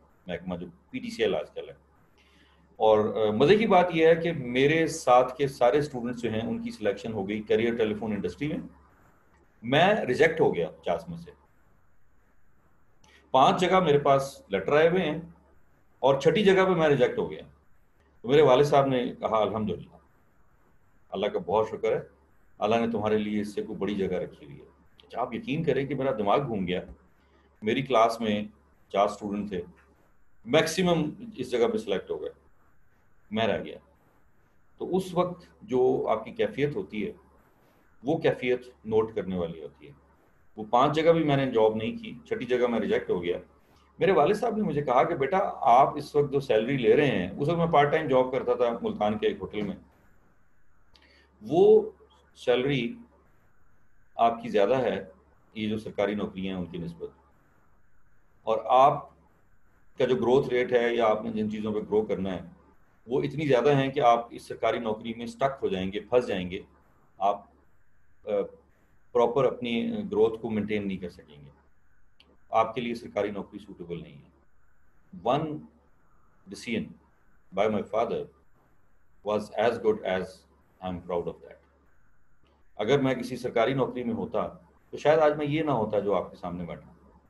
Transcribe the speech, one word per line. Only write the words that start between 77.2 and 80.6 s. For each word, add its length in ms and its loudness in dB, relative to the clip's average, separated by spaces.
by 120 2
my 120 -4
father 300 -4
was 140 -2
as 120 2
good 340 0
as 160 -2